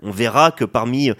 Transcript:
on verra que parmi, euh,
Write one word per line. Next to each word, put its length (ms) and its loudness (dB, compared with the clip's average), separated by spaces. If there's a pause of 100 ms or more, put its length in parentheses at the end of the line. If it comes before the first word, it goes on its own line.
on 80 -10
verra 400 2
que 140 -4
parmi, 440 -2
euh, 100 0